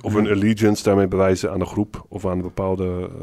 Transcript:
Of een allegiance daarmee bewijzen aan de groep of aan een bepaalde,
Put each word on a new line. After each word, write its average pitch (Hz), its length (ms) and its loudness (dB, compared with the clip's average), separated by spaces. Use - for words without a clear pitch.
Of 104 120 -2
een 104 140 2
allegiance 104 560 2
daarmee 98 240 4
bewijzen 95 440 2
aan 95 80 -4
de 90 60 -2
groep - 440 -6
of 98 160 -8
aan 92 60 -2
een 90 100 -2
bepaalde, 92 680 -4